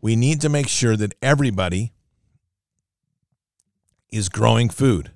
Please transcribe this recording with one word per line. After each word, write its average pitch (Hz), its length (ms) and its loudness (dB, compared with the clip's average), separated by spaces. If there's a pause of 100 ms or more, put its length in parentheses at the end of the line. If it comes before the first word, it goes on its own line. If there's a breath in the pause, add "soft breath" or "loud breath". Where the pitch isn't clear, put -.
We 113 160 0
need 143 240 2
to 151 80 0
make 143 200 0
sure 113 280 0
that 104 240 -4
everybody 110 720 0 (2250)
is 107 200 -4
growing 113 400 2
food 113 480 0